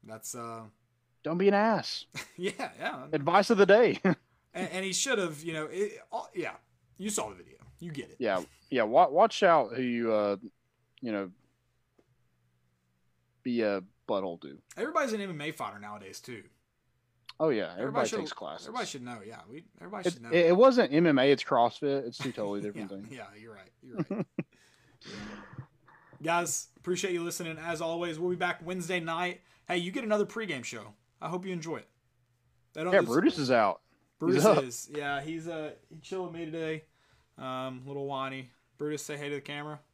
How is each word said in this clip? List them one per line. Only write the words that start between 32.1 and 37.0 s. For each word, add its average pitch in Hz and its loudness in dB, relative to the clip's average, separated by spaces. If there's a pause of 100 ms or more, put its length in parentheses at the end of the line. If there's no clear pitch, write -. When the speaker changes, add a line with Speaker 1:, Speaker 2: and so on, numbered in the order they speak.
Speaker 1:
They 156 -4
don't 180 2
Speaker 2:
Yeah, 196 8
Speaker 1:
lose 220 2
Speaker 2:
Brutus 226 4
is 135 2
out. 107 4 (360)
Speaker 1:
Brutus 135 4
Speaker 2:
He's 151 6
up. 202 8
Speaker 1:
is. 120 -10
Yeah, 143 -4
he's, 160 -8
uh, 156 -6 (180)
he 160 -20
chilling 180 -8
me 165 -8
today. 156 -6 (520)